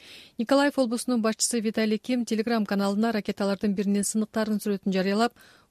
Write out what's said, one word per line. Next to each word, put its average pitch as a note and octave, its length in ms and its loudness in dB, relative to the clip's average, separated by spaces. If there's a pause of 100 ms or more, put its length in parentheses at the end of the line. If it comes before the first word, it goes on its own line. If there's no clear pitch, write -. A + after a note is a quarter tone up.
(380)
Николаев C#4 400 2
облусунун A#3+ 440 0
башчысы A3 380 0
Виталий A3 380 0
Ким B3 260 -2
Telegram A3 420 0
каналына G3+ 460 0
ракеталардын G3+ 640 -2
биринин G3+ 300 0
сыныктарын G#3+ 560 -2
сүрөтүн G3+ 320 -2
жарыялап, G3 400 2 (380)